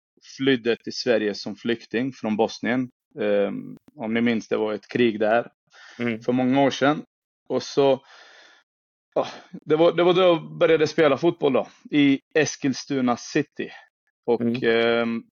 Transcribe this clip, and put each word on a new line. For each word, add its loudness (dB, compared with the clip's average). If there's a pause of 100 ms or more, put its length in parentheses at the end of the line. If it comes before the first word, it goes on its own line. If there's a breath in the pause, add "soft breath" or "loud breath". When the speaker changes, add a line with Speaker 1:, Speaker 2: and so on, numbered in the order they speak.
(380)
Speaker 1:
flydde 0
till -12
Sverige 0
som -12
flykting -6
från -4
Bosnien. -2 (300)
Eh, 0 (440)
om -6
ni 0
minns, -2
det -2
var -2
ett -10
krig 0
där 2 (520 loud breath)
Speaker 2:
Mm. -4
Speaker 1:
för -4
många 2
år 2
sedan. 0 (480)
Och -4
så, 2 (1160 loud breath)
ja, -2 (240 loud breath)
det -2
var, 4
det 0
var 4
då 4
jag 2
började 4
spela 2
fotboll 0
då, 0 (240 soft breath)
i 4 (160)
Eskilstuna -2
City. -6 (560 loud breath)
Och, 0
Speaker 2:
Mm. -2
Speaker 1:
ehm, 0